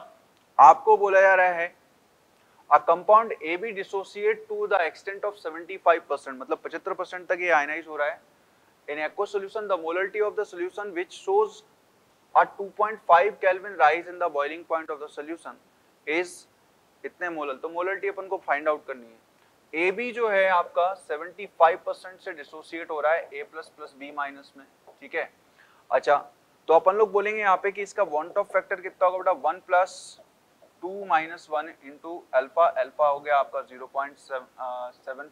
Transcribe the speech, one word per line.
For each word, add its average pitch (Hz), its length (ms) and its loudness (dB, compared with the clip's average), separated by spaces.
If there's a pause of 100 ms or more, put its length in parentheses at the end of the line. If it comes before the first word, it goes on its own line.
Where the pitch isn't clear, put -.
(600)
आपको 160 380 10
बोला 196 240 4
जा 190 140 8
रहा 180 180 4
है, 170 220 -4 (920)
a 147 100 8
compound 196 640 4
A 160 160 -4
B 220 180 -8
dissociate 202 720 -4
to 208 200 -6
the 196 180 2
extent 202 420 -8
of 202 100 -10
seventy 170 400 -12 (100)
five 170 200 6
percent, 135 320 -8
मतलब 131 240 -6
पचहत्तर 165 300 -8
परसेंट 180 340 -10
तक 185 140 -2
ये 180 100 -2
ionize 151 360 0
हो 156 100 -12
रहा 147 100 0
है। 165 140 -6 (680)
In 151 180 -6
aqueous 202 300 -6
solution, 202 320 -8
the 196 100 0
molality 185 500 -2
of 190 80 -6
the 208 100 -4
solution 185 520 -10
which - 280 -8
shows 415 360 0 (720)
a 175 100 6 (120)
two 202 100 -8 (140)
point 214 180 -2 (120)
five 196 300 4
Kelvin 190 360 -2
rise 165 360 2
in 180 60 -10
the 175 180 -2
boiling 151 340 -4
point 160 240 -4
of 139 40 -12
the 147 160 -14
solution 147 460 -12 (460)
is, 175 280 -4 (680)
इतने 175 260 -8
मोलल, 147 280 -6
तो 160 120 -10
मोलैलिटी 185 380 -4
अपन 190 200 -8
को 185 100 -4 (100)
find 151 220 -2
out 151 180 -2
करनी 127 180 -12
है। - 840 -8
एबी 226 240 -4
जो 220 180 -2
है 190 200 4
आपका 180 440 0
सेवेंटी 170 520 -10 (140)
फ़ाइव 170 260 4
परसेंट 185 340 -10
से 185 140 -12
डिसोसिएट 160 580 -14
हो 151 100 -6
रहा 151 120 2
है - 180 -4
A 143 200 -12
plus 160 260 -16
plus 151 240 -18
B 143 140 -16
minus 139 420 -10
में, 135 80 -20 (360)
ठीक 143 140 -12
है। 147 140 -6 (600)
अच्छा, 139 260 2 (500)
तो 156 60 6
अपन 170 220 6
लोग 214 160 2
बोलेंगे 208 280 -2
यहाँ 196 240 2
पे 202 80 -2
कि 196 100 -8
इसका 202 220 -4
want 165 340 -6
of 196 180 -2
factor 185 260 -4
कितना 185 240 -2
होगा 185 120 2
बेटा, 185 140 0
वन 156 360 -2
प्लस 185 520 -2 (640)
टू 196 240 -10
माइनस 165 460 -2
वन 151 220 -4 (120)
into 147 260 -16 (240)
alpha, 135 300 2 (140)
alpha 135 300 0
हो 143 100 -2
गया 147 180 0
आपका 139 240 -2
ज़ीरो 127 320 -16
पॉइंट 139 240 -6
सेवन 127 1160 -12